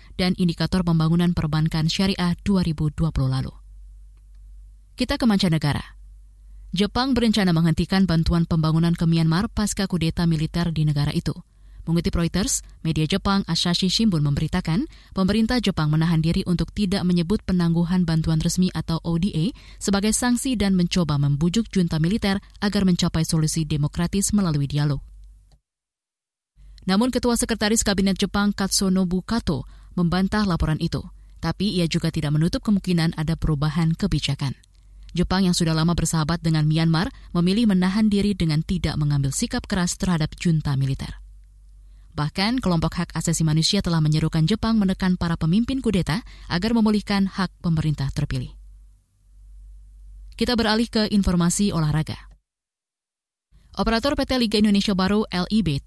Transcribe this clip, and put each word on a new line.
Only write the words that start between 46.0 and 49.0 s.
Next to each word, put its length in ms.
agar 240
memulihkan 560
hak 320
pemerintah 560
terpilih. 400